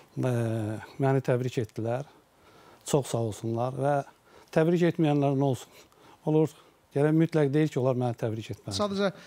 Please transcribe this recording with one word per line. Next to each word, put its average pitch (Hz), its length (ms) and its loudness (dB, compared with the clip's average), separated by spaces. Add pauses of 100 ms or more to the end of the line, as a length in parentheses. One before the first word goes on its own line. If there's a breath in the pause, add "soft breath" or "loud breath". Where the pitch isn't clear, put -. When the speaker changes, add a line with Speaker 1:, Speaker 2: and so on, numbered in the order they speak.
(160 loud breath)
Speaker 1:
e, 127 180 -2 (680 loud breath)
məni 135 260 2
təbrik 123 320 -2
etdilər. 117 460 -4 (800 soft breath)
Çox 143 260 0
sağ 117 200 -2
olsunlar 117 440 -6
və 135 200 -2 (580 soft breath)
təbrik 165 340 2
etməyənlər 147 480 2
nə 135 140 2
olsun? 127 240 -4 (540 soft breath)
Olur, 156 260 2 (440 soft breath)
gərək 151 220 2
mütləq 156 320 2
deyil 151 240 2
ki, 139 80 -2
onlar 127 160 2
məni 123 220 -2
təbrik 113 320 -6
etməlidir. 104 260 -10
Speaker 2:
Sadəcə 196 320 0 (180 loud breath)